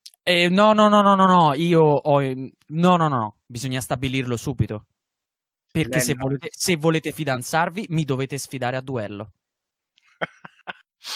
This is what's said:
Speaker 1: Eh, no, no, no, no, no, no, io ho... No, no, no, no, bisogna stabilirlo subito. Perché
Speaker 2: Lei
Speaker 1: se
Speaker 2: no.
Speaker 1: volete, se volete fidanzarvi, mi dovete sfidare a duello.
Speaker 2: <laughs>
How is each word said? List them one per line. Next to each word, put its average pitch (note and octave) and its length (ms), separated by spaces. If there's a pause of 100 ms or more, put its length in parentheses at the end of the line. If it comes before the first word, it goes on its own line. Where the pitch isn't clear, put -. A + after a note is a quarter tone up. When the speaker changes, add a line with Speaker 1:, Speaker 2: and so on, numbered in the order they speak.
(240)
Speaker 1:
Eh, F3 260
no, G#3 240
no, G#3+ 160
no, G#3 120
no, G3 140
no, F#3+ 100
no, F3 300
io E3 260
ho... D3 400
No, C3 300 (160)
no, F3 300
no, D#3+ 100
no, A#2 380
bisogna B2+ 360
stabilirlo B2+ 560
subito. A2 480 (840)
Perché D#3 260
Speaker 2:
Lei B2+ 40
Speaker 1:
se B2 120
Speaker 2:
no. B2+ 100
Speaker 1:
volete, C3+ 280
se - 260
volete D#3+ 340
fidanzarvi, D#3+ 800
mi D#3+ 140
dovete C3+ 340
sfidare B2+ 380
a C3 60
duello. G#2+ 520 (840)
Speaker 2:
<laughs> - 640 (320)